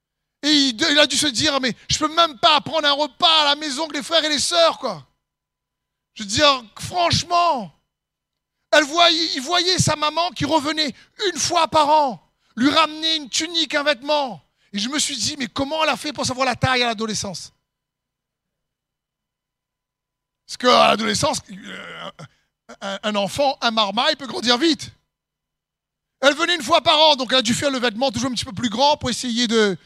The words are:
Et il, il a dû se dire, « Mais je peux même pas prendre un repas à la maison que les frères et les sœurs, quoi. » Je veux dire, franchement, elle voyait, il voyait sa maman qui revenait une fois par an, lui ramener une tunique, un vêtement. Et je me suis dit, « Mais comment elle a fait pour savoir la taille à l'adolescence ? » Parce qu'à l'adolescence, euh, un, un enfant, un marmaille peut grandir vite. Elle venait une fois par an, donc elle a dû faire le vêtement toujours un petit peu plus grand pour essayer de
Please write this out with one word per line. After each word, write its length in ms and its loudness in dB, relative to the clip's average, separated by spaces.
Et 80 2
il, 300 2
il 160 2
a 80 6
dû 100 -4
se 120 0
dire, « 340 0
Mais 140 -2
je 120 -2
peux 160 -2
même 240 2
pas 220 4
prendre 260 -2
un 60 2
repas 480 0
à 40 2
la 100 2
maison 320 -6
que 60 -12
les 80 -4
frères 220 0
et 60 0
les 100 -2
sœurs, 400 2
quoi. » 260 -8
Je 80 -12
veux 60 -10
dire, 340 2
franchement, 920 0
elle 120 6
voyait, 520 2
il 60 -6
voyait 360 0
sa 180 2
maman 360 -2
qui 140 -6
revenait 500 0
une 60 -6
fois 300 0
par 220 4
an, 380 2
lui 160 2
ramener 460 0
une 120 -10
tunique, 460 -4
un 80 0
vêtement. 600 -2
Et 60 -4
je 100 -4
me 80 -4
suis 180 -2
dit, « 220 -4
Mais 100 -6
comment 360 -4
elle 60 2
a 80 0
fait 140 -8
pour 140 -6
savoir 220 -2
la 80 -2
taille 260 0
à 60 0
l'adolescence ? » 680 -6
Parce 100 -14
qu'à 300 6
l'adolescence, 500 0
euh, 600 -16
un, 220 -8
un 120 -2
enfant, 460 0
un 80 2
marmaille 460 0
peut 100 -14
grandir 320 0
vite. 320 0
Elle 140 4
venait 220 -2
une 80 -6
fois 180 2
par 180 2
an, 160 6
donc 160 -6
elle 60 2
a 60 0
dû 100 0
faire 160 -2
le 80 -2
vêtement 340 -2
toujours 200 -4
un 20 -6
petit 120 -6
peu 80 -14
plus 160 -4
grand 280 2
pour 140 -4
essayer 360 -2
de 380 2